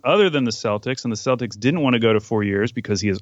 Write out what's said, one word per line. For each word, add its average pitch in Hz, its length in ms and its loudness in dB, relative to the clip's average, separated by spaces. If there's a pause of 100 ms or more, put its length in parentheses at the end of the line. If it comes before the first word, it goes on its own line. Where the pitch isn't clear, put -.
other 190 260 4
than 143 140 0
the 120 80 0
Celtics, 110 520 -4
and 117 80 -2
the 107 40 -4
Celtics 120 420 -2
didn't 156 220 0
wanna 127 180 2
go 113 140 4
to 107 80 2
four 107 240 -2
years 101 280 0
because 104 280 -4
he 104 80 0
is 95 140 -2